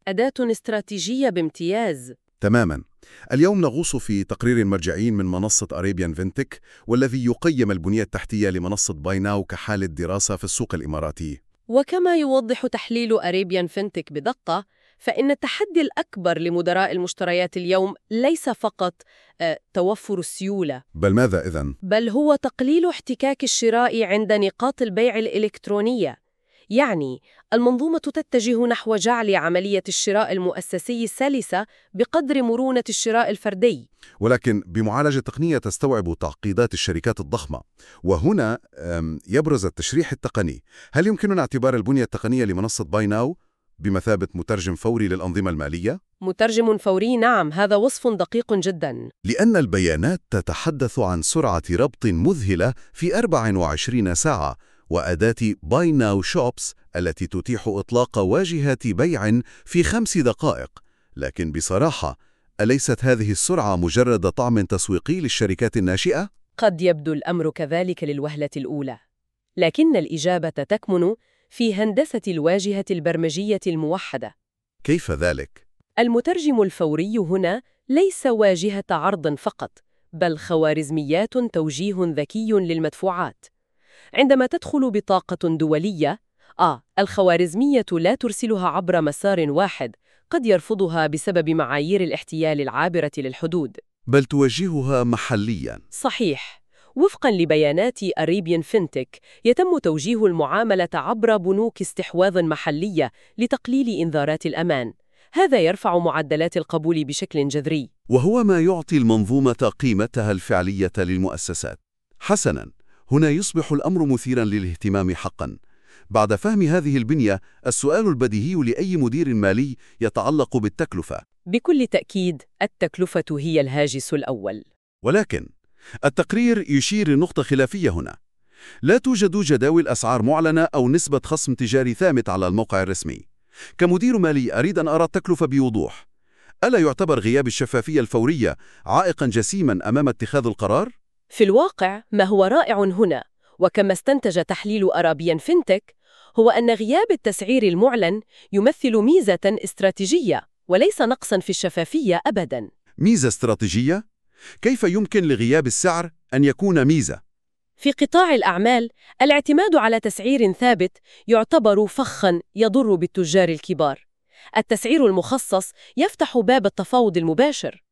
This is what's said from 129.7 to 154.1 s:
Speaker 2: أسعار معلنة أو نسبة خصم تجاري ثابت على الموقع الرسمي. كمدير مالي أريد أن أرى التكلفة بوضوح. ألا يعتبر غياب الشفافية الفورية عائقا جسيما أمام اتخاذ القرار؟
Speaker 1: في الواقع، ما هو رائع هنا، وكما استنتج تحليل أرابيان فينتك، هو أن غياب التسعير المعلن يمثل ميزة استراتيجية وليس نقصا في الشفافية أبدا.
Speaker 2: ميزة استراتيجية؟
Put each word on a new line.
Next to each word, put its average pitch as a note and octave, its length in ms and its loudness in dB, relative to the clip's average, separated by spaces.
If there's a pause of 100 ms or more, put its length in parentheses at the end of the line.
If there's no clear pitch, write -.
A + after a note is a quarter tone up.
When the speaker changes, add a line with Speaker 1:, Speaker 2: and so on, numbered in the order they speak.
Speaker 2:
أسعار A#2 340 0
معلنة D#3+ 400 2
أو C3+ 280 2
نسبة C#3+ 360 0
خصم D#3 280 -2
تجاري B2 400 0
ثابت C#3 360 2
على F#2 180 0
الموقع G2+ 340 0
الرسمي. F2+ 380 -6 (580)
كمدير F3+ 400 2
مالي C#3 420 0
أريد F#3+ 200 0
أن E3 80 0
أرى D#3+ 160 2
التكلفة E3+ 420 0
بوضوح. B2 640 -2 (560)
ألا A#3+ 160 4
يعتبر D3+ 400 2
غياب B2 280 2
الشفافية C3 520 -2
الفورية A#2 580 0 (280)
عائقا D3+ 400 0
جسيما C#3 640 0
أمام C#3 200 2
اتخاذ B2 380 -2
القرار؟ A2+ 440 -2 (380)
Speaker 1:
في - 140 0
الواقع، G#3 680 2
ما G#3+ 120 2
هو G3 220 4
رائع A3 380 2
هنا، F3+ 400 0 (360)
وكما G3 340 2
استنتج G3+ 480 0
تحليل G3+ 500 -2
أرابيان E3 460 2
فينتك، C#4 580 0 (440)
هو A3+ 100 8
أن A#3 220 4
غياب C#4+ 400 2
التسعير A3 520 0
المعلن G#3 580 2 (300)
يمثل A3 460 2
ميزة G#3+ 480 4
استراتيجية F#3+ 960 0 (260)
وليس B3+ 340 4
نقصا A3+ 380 0
في - 100 -4
الشفافية F3+ 800 -2
أبدا. C3 420 -2 (280)
Speaker 2:
ميزة F3+ 300 4
استراتيجية؟ A2+ 760 0 (580)